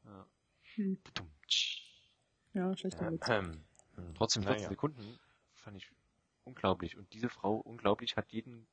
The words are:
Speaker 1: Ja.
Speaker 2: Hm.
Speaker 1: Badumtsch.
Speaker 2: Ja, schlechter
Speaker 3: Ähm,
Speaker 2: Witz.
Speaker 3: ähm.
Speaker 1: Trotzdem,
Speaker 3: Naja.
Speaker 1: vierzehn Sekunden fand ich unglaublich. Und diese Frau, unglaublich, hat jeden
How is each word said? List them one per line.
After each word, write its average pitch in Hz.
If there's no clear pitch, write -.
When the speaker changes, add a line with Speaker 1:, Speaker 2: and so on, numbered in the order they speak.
Speaker 1:
Ja. 98
Speaker 2:
Hm. 135
Speaker 1:
Badumtsch. -
Speaker 2:
Ja, 185
schlechter 185
Speaker 3:
Ähm, 165
Speaker 2:
Witz. 160
Speaker 3:
ähm. 87
Speaker 1:
Trotzdem, 110
Speaker 3:
Naja. 101
Speaker 1:
vierzehn 101
Sekunden 123
fand 101
ich -
unglaublich. 92
Und 98
diese 117
Frau, 104
unglaublich, 113
hat 107
jeden 113